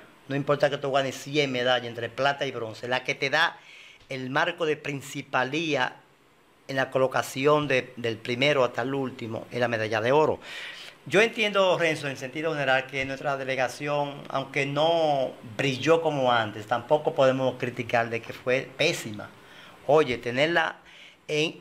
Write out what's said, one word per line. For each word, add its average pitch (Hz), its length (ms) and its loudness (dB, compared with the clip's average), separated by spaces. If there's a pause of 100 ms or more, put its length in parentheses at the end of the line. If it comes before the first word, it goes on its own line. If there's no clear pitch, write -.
(280)
No 135 80 -2
importa 143 340 2
que 139 80 -4
tú 139 120 -4
ganes 135 260 0
cien 143 360 0
medallas 123 340 2
entre 117 220 -8
plata 139 380 0
y 135 40 -4
bronce, 113 380 -8
la 127 160 0
que 143 100 -2
te 139 140 -2
da 156 300 0 (500)
el 131 220 -8
marco 170 360 -2
de 151 100 0
principalía 139 1200 -2 (680)
en 135 100 -6
la 131 140 0
colocación 135 800 2
de, 127 280 0
del 117 200 -4
primero 131 480 2
hasta 120 180 -2
el 131 120 -2
último 123 560 -6
es 123 100 -4
la 120 80 2
medalla 110 320 0
de 120 120 2
oro. 143 280 4 (640)
Yo 156 160 2
entiendo, 208 560 2
Renzo, 156 320 0
en 131 80 -6
sentido 156 360 -4
general, 131 340 0
que 135 180 -4
nuestra 135 320 -4
delegación, 139 920 -2
aunque 135 360 -2
no 147 680 2 (260)
brilló 139 420 4
como 143 320 2
antes, 107 340 0
tampoco 151 480 0
podemos 131 440 4
criticar 120 500 0
de 113 140 -4
que - 100 -12
fue - 460 -2
pésima. 113 500 -2 (580)
Oye, 139 300 6
tenerla 147 600 0 (520)
en, 151 320 -2